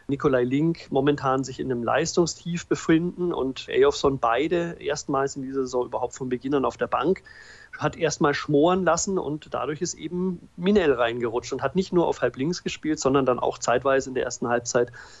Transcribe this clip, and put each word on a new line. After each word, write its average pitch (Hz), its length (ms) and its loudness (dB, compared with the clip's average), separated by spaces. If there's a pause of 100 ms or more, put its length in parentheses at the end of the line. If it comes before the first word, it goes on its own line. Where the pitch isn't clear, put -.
Nikolai 135 380 2
Link 147 460 0
momentan 139 520 2
sich 131 160 -10
in 135 100 -6
einem 120 140 -2
Leistungstief 165 840 0
befinden 170 680 0
und 131 340 -4
Eyjolfsson 135 500 2
beide 139 640 0
erstmals 139 560 -2
in 143 60 -8
dieser 135 220 -4
Saison 123 240 -2
überhaupt 123 260 -6
von 131 160 -8
Beginn 135 260 -2
an 135 80 2
auf 120 140 -2
der 120 100 -2
Bank 131 340 0 (560)
hat 151 200 -2
erstmal 147 360 2
schmoren 170 520 4
lassen 170 340 2
und 147 340 -8
dadurch 135 280 -4
ist 170 140 -4
eben 180 600 -4
Minell 175 380 4
reingerutscht 120 580 0
und 131 100 -6
hat 135 140 -2
nicht 185 160 0
nur 170 160 4
auf 143 140 -2
halb 123 160 0
links 156 260 -2
gespielt, 156 380 -4
sondern 135 240 2
dann 127 120 2
auch 131 200 -2
zeitweise 131 520 0
in 131 60 -6
der 127 80 -2
ersten 127 240 -6
Halbzeit 120 460 0 (260)